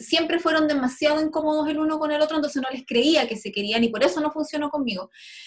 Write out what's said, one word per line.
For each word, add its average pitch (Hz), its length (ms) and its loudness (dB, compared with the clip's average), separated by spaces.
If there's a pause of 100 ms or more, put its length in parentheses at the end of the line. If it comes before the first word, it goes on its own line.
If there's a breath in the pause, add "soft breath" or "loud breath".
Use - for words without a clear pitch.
siempre 330 380 0
fueron 320 260 2
demasiado 294 560 2
incómodos 311 460 0
el 302 100 -2
uno 311 220 0
con 302 100 -2
el 302 100 0
otro, 311 160 2
entonces 285 240 -2
no 262 120 -4
les 254 120 -10
creía 262 440 4
que 220 80 -6
se 196 160 -10
querían 220 320 0
y 226 40 2
por 220 140 0
eso 320 180 2
no 302 120 -2
funcionó 294 360 -4
conmigo. 233 420 -6 (360 loud breath)